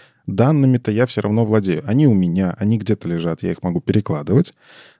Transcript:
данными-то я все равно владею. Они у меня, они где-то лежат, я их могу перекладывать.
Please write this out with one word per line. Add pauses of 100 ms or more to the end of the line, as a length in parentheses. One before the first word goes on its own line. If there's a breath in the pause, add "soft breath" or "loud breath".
(280 soft breath)
данными-то
я
все
равно
владею.
Они
у
меня,
они
где-то
лежат,
я
их
могу
перекладывать. (460 soft breath)